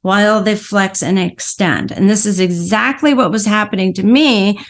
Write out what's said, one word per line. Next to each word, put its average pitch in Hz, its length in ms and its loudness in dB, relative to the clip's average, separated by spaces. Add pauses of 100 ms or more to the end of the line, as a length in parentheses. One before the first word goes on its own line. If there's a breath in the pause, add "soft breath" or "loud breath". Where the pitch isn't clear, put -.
while 208 400 2
they 208 140 0
flex 196 480 -2
and 190 160 0
extend. 175 720 -2
And 190 180 2
this 214 160 2
is 196 140 -2
exactly 214 720 0
what 233 180 0
was 208 140 -2
happening 208 480 0
to 190 100 -6
me 214 560 2 (100)